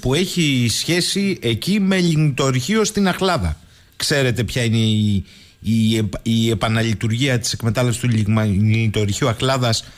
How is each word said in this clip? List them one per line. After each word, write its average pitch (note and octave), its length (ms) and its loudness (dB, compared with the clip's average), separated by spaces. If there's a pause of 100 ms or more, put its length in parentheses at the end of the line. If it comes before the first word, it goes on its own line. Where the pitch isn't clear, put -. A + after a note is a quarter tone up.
που B2+ 140 0
έχει D3+ 560 0
σχέση F3+ 720 -2
εκεί A#2 380 0
με F#3+ 180 2
λιγνητορυχείο D3+ 840 0
στην G3+ 240 0
Αχλάδα. E3 480 0 (400)
Ξέρετε B2+ 480 0
ποια A#2+ 200 -4
είναι A2+ 120 0
η, G#2+ 480 2 (360)
η A2+ 360 2
επ-, G#2+ 260 -2
η A2+ 280 0
επαναλειτουργία A2+ 880 0
της - 140 -4
εκμετάλλευσης A#2 500 -2
του B2 60 0
λιγμα-, A2 360 2
λιγνητορυχείου G#2+ 840 2
Αχλάδας; B2 560 0 (120)